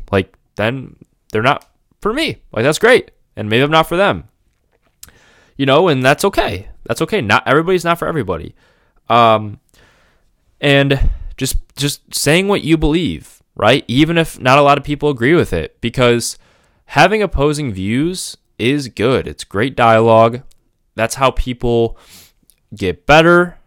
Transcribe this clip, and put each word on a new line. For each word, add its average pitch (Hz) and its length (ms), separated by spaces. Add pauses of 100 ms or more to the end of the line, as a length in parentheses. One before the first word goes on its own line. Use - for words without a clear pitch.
(100)
Like, 98 260 (200)
then 123 400 (340)
they're 107 120
not - 220 (360)
for 208 120
me. 294 380
Like, 113 140
that's 151 160
great. 240 320 (240)
And 107 120
maybe 117 140
I'm 147 80
not 160 160
for 170 100
them. 175 280 (1300)
You 135 80
know, 143 220
and 135 160
that's 139 220
okay. 196 440 (160)
That's - 180
okay. 185 180
Not 110 260
everybody's 165 380
not 170 160
for - 80
everybody. 95 480 (520)
Um, 110 520 (1000)
and 139 480 (280)
just, - 220 (180)
just - 360
saying 175 360
what 196 140
you 160 140
believe, 151 680 (100)
right? 120 320
Even 156 320
if - 220
not 127 180
a 147 40
lot 143 140
of 143 60
people 143 260
agree 135 260
with 143 180
it, 80 280
because 120 560 (500)
having 190 360
opposing 147 500
views 123 640 (220)
is 131 300
good. 110 380
It's - 180
great 120 320
dialogue. 113 640 (520)
That's 113 220
how 131 140
people 120 680 (760)
get 92 300
better, 175 640